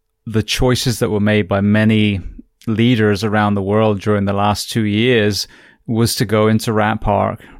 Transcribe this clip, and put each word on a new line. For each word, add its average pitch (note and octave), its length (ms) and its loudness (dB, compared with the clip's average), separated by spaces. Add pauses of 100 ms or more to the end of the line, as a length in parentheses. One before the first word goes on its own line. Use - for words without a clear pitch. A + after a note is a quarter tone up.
(260)
the G#2+ 180 -2
choices B2+ 560 -2
that A2 120 -2
were G#2 100 0
made G#2 260 0
by G2 140 0
many G#2+ 580 2 (460)
leaders A2 580 2
around G#2 300 0
the G2+ 80 -2
world G#2 400 0
during G#2 240 0
the G2+ 80 -2
last G2+ 360 -2
two A#2 140 -2
years G#2 640 0 (380)
was A#2 300 0
to B2 100 -2
go G#2+ 220 2
into A2 260 0
Rat G#2+ 260 0
Park, G#2 420 -2 (180)